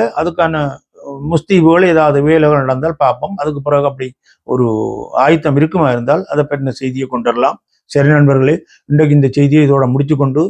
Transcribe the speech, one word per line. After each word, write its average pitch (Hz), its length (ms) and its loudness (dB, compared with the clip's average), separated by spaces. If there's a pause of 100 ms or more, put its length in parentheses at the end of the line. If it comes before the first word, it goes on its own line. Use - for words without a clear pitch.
(160)
அதுக்கான 165 400 -2 (680)
முஸ்தீபுகள் 165 640 2
ஏதாவது 151 360 2
வேலைகள் 151 400 2
நடந்தால் 131 360 -4
பார்ப்போம். 139 380 -2
அதுக்கு 143 240 -6
பிறகு 143 260 0
அப்படி 131 200 -6 (400)
ஒரு 123 200 0 (500)
ஆயத்தம் 147 420 2
இருக்குமா 160 320 0
இருந்தால் 127 340 -2
அதை 147 180 -2
பற்றின 135 300 -6
செய்தியை 131 340 -6
கொண்டு 123 220 -4
வரலாம். 123 300 -2 (320)
சரி 143 180 2
நண்பர்களே, 139 440 4 (340)
இன்றைக்கு 147 280 2
இந்த 139 160 4
செய்தியை 143 320 2
இதோட 139 240 2
முடிச்சுக்கொண்டு 139 640 -2